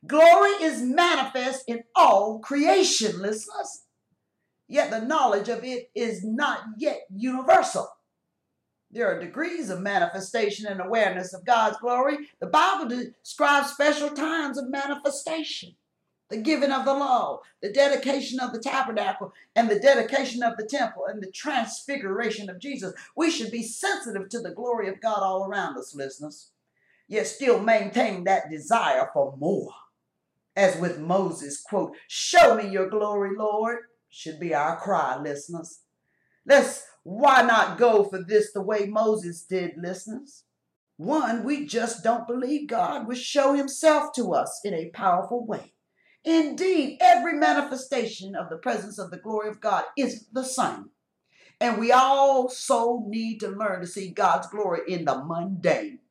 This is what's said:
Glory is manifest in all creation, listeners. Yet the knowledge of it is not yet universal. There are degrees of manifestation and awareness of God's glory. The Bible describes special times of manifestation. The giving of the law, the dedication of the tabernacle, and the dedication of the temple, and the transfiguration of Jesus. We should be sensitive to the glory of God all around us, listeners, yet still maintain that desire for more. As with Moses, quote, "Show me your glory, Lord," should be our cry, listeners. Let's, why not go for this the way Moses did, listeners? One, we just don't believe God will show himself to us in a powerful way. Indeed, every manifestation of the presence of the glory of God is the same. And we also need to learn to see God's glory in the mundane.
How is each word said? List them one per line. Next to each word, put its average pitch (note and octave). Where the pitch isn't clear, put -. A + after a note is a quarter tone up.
Glory F4
is C4
manifest C4
in A#3
all A3
creation, C#4+
listeners. -
Yet C#4
the A3
knowledge A#3
of A#3
it B3+
is G#3
not A#3
yet -
universal. B3+
There A3+
are E3+
degrees D4
of F3+
manifestation G3+
and G3
awareness F#3
of F3+
God's A3
glory. B3+
The F#3
Bible E4
describes C#4
special D4
times D4
of B3+
manifestation. C#4
The A3
giving C#4
of C4+
the C#4
law, B3
the G3+
dedication C4+
of B3
the A#3
tabernacle, G#3+
and A3+
the G#3
dedication B3
of A#3
the G#3+
temple, A#3
and G#3
the F#3+
transfiguration A3+
of F3+
Jesus. F#3+
We D#4+
should A#3+
be A#3
sensitive A3
to -
the E3+
glory A3+
of G3
God G#3+
all F#3+
around F3+
us, B2+
listeners, C#3+
yet G#3
still A#3+
maintain G3+
that F#3
desire D#3
for C3+
more. D#3+
As F#3
with E3
Moses, E3
quote, -
"Show D4+
me G#3
your F#3+
glory, G#3
Lord," A3
should D#3
be D#3+
our D3+
cry, D3+
listeners. D3
Let's, -
why A#3+
not G#3+
go A3
for F#3+
this G#3
the G3+
way G3+
Moses G3+
did, F#3
listeners? F#3
One, A#3
we C#4+
just A#3
don't A#3
believe B3+
God A#3
will B3
show C#4
himself D4
to G3
us -
in G3+
a E3
powerful G3
way. -
Indeed, D#4+
every F4
manifestation C4+
of F3+
the E3
presence G#3+
of F3+
the F3+
glory G#3+
of G#3+
God F#3+
is -
the B3+
same. -
And A3+
we A#3
also B3+
need A3+
to G#3
learn G3
to F3
see F#3+
God's F3
glory F#3
in E3+
the C3
mundane. E3